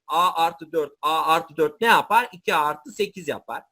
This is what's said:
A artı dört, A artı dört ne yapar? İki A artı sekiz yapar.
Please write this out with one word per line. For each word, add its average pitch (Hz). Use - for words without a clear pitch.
A 170
artı 165
dört, 151
A 160
artı 160
dört 151
ne 226
yapar? 220
İki 185
A 156
artı 151
sekiz 202
yapar. 120